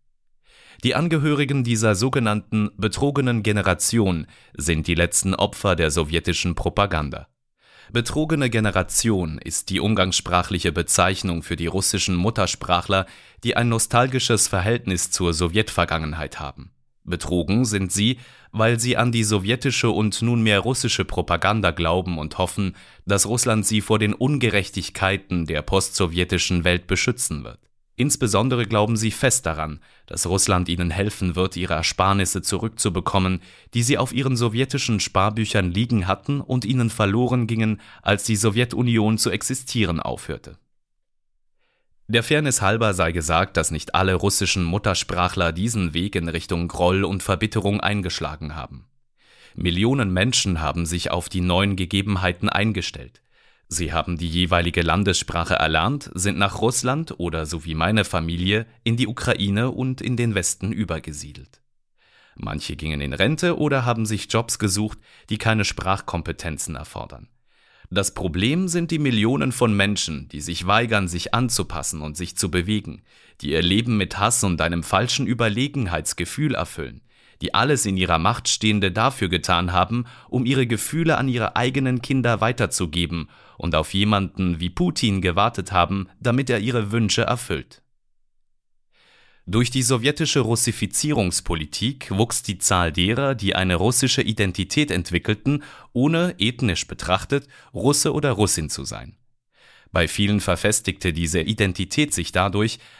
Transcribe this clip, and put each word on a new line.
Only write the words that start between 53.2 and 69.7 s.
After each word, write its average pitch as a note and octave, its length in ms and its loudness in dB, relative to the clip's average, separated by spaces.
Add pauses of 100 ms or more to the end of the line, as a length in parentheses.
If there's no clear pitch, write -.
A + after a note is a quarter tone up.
Sie D#2+ 200 -2
haben E2 260 0
die F2 100 -2
jeweilige E2+ 540 2
Landessprache E2+ 720 0
erlernt, D#2+ 580 0
sind F#2 240 -2
nach F#2+ 240 -2
Russland B2+ 600 -2
oder, D#2+ 260 -2
so D#2 180 -8
wie D#2+ 120 -4
meine G2+ 260 4
Familie, F2+ 640 0 (160)
in A2+ 140 0
die B2 100 0
Ukraine G#2+ 640 0
und B2+ 300 -4
in B2 160 -2
den A#2 180 0
Westen F#2+ 380 -2
übergesiedelt. D2+ 920 -8 (720)
Manche D#2 400 -8
gingen D2+ 260 -4
in C#2 120 -4
Rente D3+ 440 2
oder C#3+ 280 0
haben A2+ 220 0
sich G#2+ 220 -4
Jobs A2+ 300 -2
gesucht, G#2 400 0 (300)
die A2 100 -2
keine A2 260 2
Sprachkompetenzen E2+ 1080 -4
erfordern. - 540 -14 (600)
Das F#2+ 220 0
Problem A2 540 0
sind E3+ 240 -2
die E3 80 0
Millionen B2+ 540 2
von A2 240 2